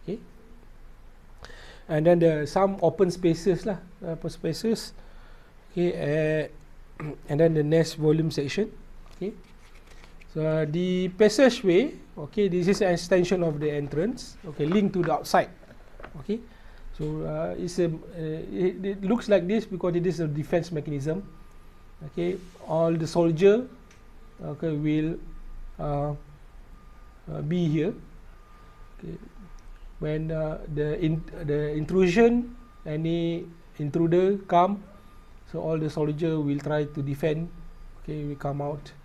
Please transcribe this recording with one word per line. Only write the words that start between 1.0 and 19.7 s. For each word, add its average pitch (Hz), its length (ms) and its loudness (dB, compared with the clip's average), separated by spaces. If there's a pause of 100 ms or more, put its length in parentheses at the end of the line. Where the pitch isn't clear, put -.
And 156 180 2
then 175 140 8
the 156 260 6
some 196 380 2
open 170 260 4
spaces 170 560 0
lah, 196 140 -4 (240)
open 165 260 -6
spaces. 170 640 -4 (800)
Okay, 175 240 0
eh, 156 480 0 (560)
<clears throat> - 320 -10
and 147 80 0
then 165 160 6
the 151 80 2
nest 160 320 4
volume 156 340 4
section. 151 400 -2 (460)
Okay. 196 180 -8 (960)
So, 156 160 -4
uh, 156 240 2
the 180 480 0
passageway, 220 800 6 (320)
okay, 208 180 2
this 175 220 2
is 202 160 4
an 180 80 4
extension 175 480 2
of 156 180 0
the 151 140 0
entrance, 147 640 -4 (160)
okay, 147 120 -2
linked 196 280 2
to 180 80 0
the 160 100 2
outside. - 380 2 (720)
Okay. 214 180 -4 (540)
So, 156 320 -6
uh, 156 320 -4
it's 180 220 -4
a, 170 100 4
uh, 160 500 -8 (140)
it, 185 320 -2
it 196 160 -4
looks 214 260 0
like 185 200 4
this 226 180 0
because 175 300 -2